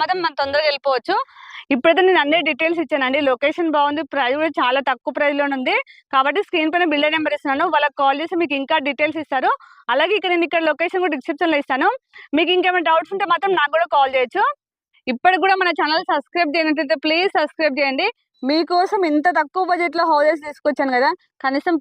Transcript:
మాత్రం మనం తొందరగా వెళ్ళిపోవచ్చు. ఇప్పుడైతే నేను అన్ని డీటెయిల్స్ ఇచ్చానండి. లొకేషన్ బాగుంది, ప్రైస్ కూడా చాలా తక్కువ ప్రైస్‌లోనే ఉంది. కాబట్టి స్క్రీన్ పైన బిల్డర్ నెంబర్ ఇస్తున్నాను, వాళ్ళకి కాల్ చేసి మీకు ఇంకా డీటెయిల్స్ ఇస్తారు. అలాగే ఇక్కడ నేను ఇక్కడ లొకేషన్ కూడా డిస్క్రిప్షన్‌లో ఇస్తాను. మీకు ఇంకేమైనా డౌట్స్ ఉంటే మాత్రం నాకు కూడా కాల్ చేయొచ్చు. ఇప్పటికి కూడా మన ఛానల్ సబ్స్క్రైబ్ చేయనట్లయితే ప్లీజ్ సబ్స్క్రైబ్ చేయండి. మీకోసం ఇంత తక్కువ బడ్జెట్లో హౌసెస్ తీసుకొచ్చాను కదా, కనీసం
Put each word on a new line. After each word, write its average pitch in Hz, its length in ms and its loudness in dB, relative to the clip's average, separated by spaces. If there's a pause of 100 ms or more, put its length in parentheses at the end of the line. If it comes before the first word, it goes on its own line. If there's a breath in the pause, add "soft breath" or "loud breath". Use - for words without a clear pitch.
మాత్రం 359 220 -2
మనం 294 180 -4
తొందరగా 285 280 0
వెళ్ళిపోవచ్చు. 277 460 -2 (580 loud breath)
ఇప్పుడైతే 330 320 4
నేను 370 160 4
అన్ని 302 260 2
డీటెయిల్స్ 320 360 -2
ఇచ్చానండి. 269 440 -2
లొకేషన్ 302 480 0
బాగుంది, 294 260 0 (120)
ప్రైస్ 262 260 0
కూడా 320 180 0
చాలా 269 220 0 (100)
తక్కువ 262 280 -4
ప్రైస్‌లోనే 285 400 0
ఉంది. 285 180 -2 (380 loud breath)
కాబట్టి 285 340 2
స్క్రీన్ 311 260 -2
పైన 349 200 2
బిల్డర్ 294 220 0
నెంబర్ 302 220 -2
ఇస్తున్నాను, 294 380 -2
వాళ్ళకి 294 260 0
కాల్ 277 200 2
చేసి 339 200 -4
మీకు 285 200 -2
ఇంకా 294 160 0 (100)
డీటెయిల్స్ 302 360 -2
ఇస్తారు. 294 280 -2 (420 loud breath)
అలాగే 330 240 2
ఇక్కడ 359 180 -2
నేను 339 140 0
ఇక్కడ 330 220 -2
లొకేషన్ 349 340 -2
కూడా 311 100 -2
డిస్క్రిప్షన్‌లో 311 480 -2
ఇస్తాను. 285 260 0 (500 loud breath)
మీకు 349 180 2
ఇంకేమైనా 359 320 0
డౌట్స్ 330 260 0
ఉంటే 392 180 -2
మాత్రం 381 280 0
నాకు 285 160 0
కూడా 339 180 0
కాల్ 269 220 2
చేయొచ్చు. 262 260 0 (640 soft breath)
ఇప్పటికి 330 380 0
కూడా 381 180 4
మన 349 160 0
ఛానల్ 320 320 0
సబ్స్క్రైబ్ 349 460 -2
చేయనట్లయితే 311 480 0
ప్లీజ్ 339 340 0
సబ్స్క్రైబ్ 302 420 -2
చేయండి. 277 280 0 (340)
మీకోసం 349 680 0
ఇంత 302 180 2 (100)
తక్కువ 320 300 -2
బడ్జెట్లో 339 420 0
హౌసెస్ 302 360 2
తీసుకొచ్చాను 285 500 -4
కదా, 269 140 2 (340)
కనీసం 285 380 0